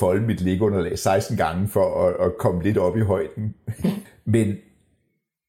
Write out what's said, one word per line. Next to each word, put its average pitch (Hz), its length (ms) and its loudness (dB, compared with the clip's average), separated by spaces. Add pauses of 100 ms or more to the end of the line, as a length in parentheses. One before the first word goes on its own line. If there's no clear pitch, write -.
folde 101 260 2
mit 95 140 0
ligunderlag 92 580 0
seksten 104 380 0
gange 90 320 0
for 95 380 2
at, 90 200 0
at 90 120 -2
komme 87 240 0
lidt 104 160 2
op 90 180 2
i 113 40 2
højden. 104 540 -2 (360)
<laughs> - 340 -10 (100)
Men 101 200 2 (960)